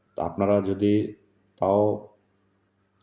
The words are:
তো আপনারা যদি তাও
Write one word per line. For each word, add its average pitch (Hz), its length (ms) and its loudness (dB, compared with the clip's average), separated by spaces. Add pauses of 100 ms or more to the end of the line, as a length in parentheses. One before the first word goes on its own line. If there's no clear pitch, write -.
(160)
তো - 60 -4
আপনারা 98 380 0
যদি 101 540 0 (440)
তাও 104 500 0 (960)